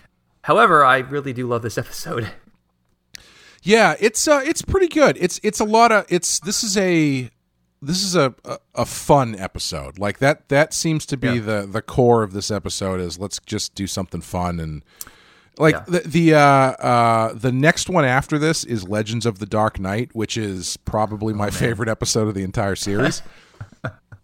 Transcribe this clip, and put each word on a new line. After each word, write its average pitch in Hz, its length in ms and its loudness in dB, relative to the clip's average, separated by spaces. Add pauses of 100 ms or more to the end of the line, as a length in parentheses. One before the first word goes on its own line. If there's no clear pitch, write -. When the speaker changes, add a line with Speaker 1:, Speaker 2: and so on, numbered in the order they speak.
(420)
Speaker 1:
However, 170 420 4
I 131 140 6
really 139 360 -6
do 123 140 -6
love 120 140 -2
this 117 160 -6
<laughs> - 0 -
episode. 120 520 -8 (1300)
Speaker 2:
Yeah, 190 360 4
it's, 226 300 0
uh, 285 160 4
it's 320 180 -2
pretty 381 240 2
good. 285 340 2
It's, 175 220 -2
it's 208 160 -2
a 220 60 0
lot 226 260 4
of, 208 180 2
it's, 175 300 -2
this 190 240 -4
is 196 140 -4
a, 156 520 2 (540)
this 185 220 -4
is 180 100 -2
a, 139 180 2 (120)
a, - 140 -10 (180)
a 120 100 0
fun 131 500 0
episode. 85 640 -10
Like, 101 220 -4
that, 147 300 0
that 143 220 2
seems 156 340 -2
to 139 100 -4
be 127 180 -2
Speaker 1:
Yeah. 120 60 -2
Speaker 2:
the, 104 320 -4
the 107 100 -4
core 120 400 4
of 98 100 -4
this 98 200 -6
episode 95 480 -4
is 85 180 -6
let's 98 260 -8
just - 300 -6
do 98 140 -4
something 90 320 -8
fun 87 400 -4
and 78 240 -8 (720)
like, 156 160 4
Speaker 1:
Yeah. - 140 -8
Speaker 2:
the, 175 120 0
the, 160 340 4
uh, 151 60 6
uh, 123 960 4
the 123 180 -2
next 139 360 0
one 180 160 2
after 135 340 0
this 156 260 0
is 104 240 -6
Legends 107 360 -4
of 110 140 -2
the 104 80 -8
Dark 107 340 0
Knight, 101 340 -4
which 110 220 -4
is 98 420 -6
probably 107 540 -2
my 104 120 -2
Speaker 1:
Oh, - 20 0
man. 101 60 -2
Speaker 2:
favorite 113 360 -2
episode 110 400 0
of 107 60 -2
the 95 80 -4
entire 95 340 -2
series. 117 500 -2
Speaker 1:
<laughs> - 60 -16 (920)